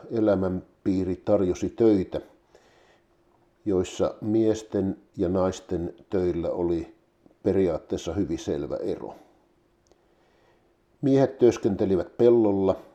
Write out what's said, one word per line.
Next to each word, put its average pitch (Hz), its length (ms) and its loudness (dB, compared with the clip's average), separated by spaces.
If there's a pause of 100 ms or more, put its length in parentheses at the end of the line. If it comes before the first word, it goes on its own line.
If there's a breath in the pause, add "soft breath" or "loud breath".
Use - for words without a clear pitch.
(100)
elämänpiiri 95 1080 -2
tarjosi 95 520 0
töitä, 98 520 2 (1400 soft breath)
joissa 92 560 -2
miesten 107 760 -2 (200)
ja 90 120 -2
naisten 90 640 -4 (160)
töillä 90 400 -2
oli 85 440 -4 (480)
periaatteessa 92 720 -2
hyvin 82 260 -4
selvä 73 380 -6
ero. 82 380 -8 (1900)
Miehet 135 360 2
työskentelivät 101 800 2
pellolla, 104 600 4 (180)